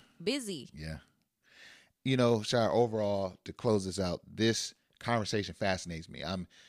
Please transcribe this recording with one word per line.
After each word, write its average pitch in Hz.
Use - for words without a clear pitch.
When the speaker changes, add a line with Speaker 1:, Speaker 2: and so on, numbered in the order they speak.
Speaker 1:
Busy. 208
Speaker 2:
Yeah. -
You 131
know, 120
Shire, 110
overall, 101
to 92
close 107
this 92
out, 90
this 110
conversation 104
fascinates 87
me. 65
I'm 90